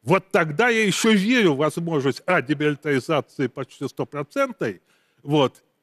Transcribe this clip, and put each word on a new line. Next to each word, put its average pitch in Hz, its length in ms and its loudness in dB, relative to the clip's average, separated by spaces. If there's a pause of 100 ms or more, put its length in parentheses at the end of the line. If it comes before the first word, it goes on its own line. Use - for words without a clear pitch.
Вот 180 260 0
тогда 175 380 2
я 226 160 2
еще 208 280 2
верю 208 420 4
в - 40 -6
возможность, 151 680 -2
а, 180 140 2
демилитаризации 147 1080 -2
почти 135 400 -12
стопроцентной, 151 920 -8 (440)
вот, 143 380 0 (200)